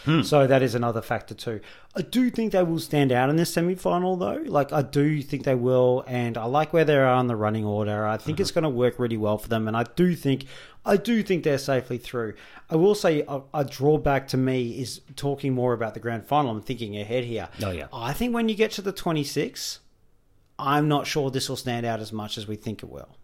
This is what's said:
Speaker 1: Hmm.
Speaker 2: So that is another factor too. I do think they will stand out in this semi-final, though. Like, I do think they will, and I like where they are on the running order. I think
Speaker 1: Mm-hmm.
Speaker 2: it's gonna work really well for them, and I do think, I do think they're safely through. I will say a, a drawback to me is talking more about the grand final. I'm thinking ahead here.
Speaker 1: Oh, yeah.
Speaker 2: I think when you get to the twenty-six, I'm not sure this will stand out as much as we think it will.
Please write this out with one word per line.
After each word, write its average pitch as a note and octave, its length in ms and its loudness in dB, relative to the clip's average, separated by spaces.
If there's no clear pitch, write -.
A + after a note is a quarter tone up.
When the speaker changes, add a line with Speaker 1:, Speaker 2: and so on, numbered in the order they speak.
Speaker 1:
Hmm. D#3 180 4
Speaker 2:
So C#3 260 6
that C3 140 4
is A#2+ 120 2
another A#2 260 -2
factor G#2+ 340 -6
too. G#2+ 260 -8
I - 80 -4
do B3 280 0
think A3 220 -2
they F#3+ 100 4
will E3 180 2
stand C#3+ 320 2
out B2+ 180 4
in D#3 60 2
this E3+ 160 2
semi-final, F3+ 640 0
though. G3 300 -2
Like, C#3+ 260 0
I D3+ 100 2
do C#3+ 400 0
think C3+ 220 -8
they C3+ 120 2
will, B2+ 520 4
and A#2+ 300 -2
I A2 60 -4
like C#3+ 280 0
where D#3+ 120 4
they D3 120 4
are C3+ 100 6
on B2+ 220 4
the A#2 80 0
running G#2+ 280 0
order. G#2 420 0
I A2 100 0
think D3+ 200 -4
Speaker 1:
Mm-hmm. G3 60 2
Speaker 2:
it's F#3 100 -2
gonna D#3+ 180 0
work A#2+ 280 2
really A#2 180 0
well G#2+ 220 0
for - 100 -12
them, A2+ 200 -2
and A2 80 -2
I A#2+ 80 0
do F3+ 180 4
think, C3+ 320 -2
I G3+ 120 4
do G#3+ 280 2
think F3+ 200 0
they're C#3 140 2
safely B2+ 400 -2
through. A2+ 360 -8
I E3 80 0
will G3 180 6
say D#3+ 340 2
a, C#3 140 -6
a D3 120 0
drawback C#3 640 2
to - 80 -2
me B2+ 440 0
is - 200 -10
talking C#3 360 -2
more B2 200 2
about A2 220 -2
the A2+ 60 -12
grand A2+ 260 -6
final. C#3+ 260 2
I'm G#2+ 100 -6
thinking A2+ 340 -8
ahead A2+ 280 -2
here. A2 240 -6
Speaker 1:
Oh, G2 100 -2
yeah. D2 200 -8
Speaker 2:
I A#2+ 200 -6
think A#3 220 -2
when A3+ 140 0
you A3 60 0
get G#3+ 180 2
to G3+ 100 -8
the F#3+ 100 -4
twenty-six, D#3+ 880 -4
I'm D3 260 2
not C#3+ 220 0
sure C#3 240 0
this B2+ 160 -2
will C3 80 -6
stand A#2+ 300 -4
out A2+ 120 -2
as G#2+ 140 -10
much G#2+ 260 -8
as G#2 80 -10
we G#2+ 80 -6
think G#2 300 -8
it - 40 -14
will. C2+ 360 -18